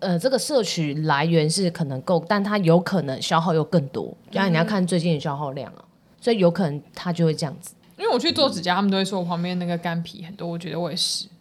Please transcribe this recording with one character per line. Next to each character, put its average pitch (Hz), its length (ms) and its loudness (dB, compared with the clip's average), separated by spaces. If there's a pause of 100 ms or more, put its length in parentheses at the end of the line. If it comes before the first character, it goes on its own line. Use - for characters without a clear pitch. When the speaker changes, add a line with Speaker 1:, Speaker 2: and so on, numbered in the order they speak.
Speaker 1:
呃， 175 180 0
这 233 100 2
个 254 100 2
摄 277 240 0
取 160 300 -2 (120)
来 147 200 2
源 160 240 4
是 175 220 0
可 170 140 -4
能 131 180 -6
够， 165 260 0
但 202 140 2
它 208 160 0
有 170 220 6
可 180 220 0
能 131 200 -6
消 165 180 2
耗 165 140 2
又 160 80 4
更 151 260 0
多， 92 160 -6 (220)
Speaker 2:
嗯。 - 60 -20
Speaker 1:
然 196 120 0
后 190 60 2
你 165 60 4
要 165 80 4
看 202 200 0
最 180 140 0
近 165 160 0
的 143 60 -2
消 143 160 -4
耗 143 160 -6
量 - 200 -10
啊， - 120 -20 (360)
所 240 120 2
以 226 60 0
有 175 120 6
可 180 140 2
能 143 180 -2 (120)
它 - 180 -4
就 170 120 2
会 160 80 4
这 156 140 -4
样 131 140 -8
子。 - 140 -16 (220)
Speaker 2:
因 359 80 -6
为 453 80 2
我 240 60 4
去 330 140 0
做 277 180 2
指 190 100 -6
甲， 175 140 0
他 196 80 2
们 202 80 4
都 190 60 2
会 190 80 2
说 196 160 -4
我 175 40 -4
旁 170 180 -2
边 180 160 -2
那 180 60 -4
个 175 140 -2
干 170 240 -4
皮 - 220 -14
很 170 100 -14
多， 170 140 -10
我 170 100 -6
觉 165 120 -10
得 165 80 -6
我 170 120 -4
也 175 60 -8
是。 - 300 -4 (140)